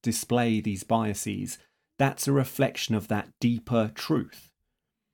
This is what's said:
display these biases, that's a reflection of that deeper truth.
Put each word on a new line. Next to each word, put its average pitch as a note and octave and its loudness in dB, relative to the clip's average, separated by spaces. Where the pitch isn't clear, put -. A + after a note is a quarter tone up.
display A#2 2
these G2 -4
biases, G#2 -2
that's C3+ 0
a C#3 2
reflection C3+ 0
of G#2 -2
that G#2 -2
deeper A#2 0
truth. - -4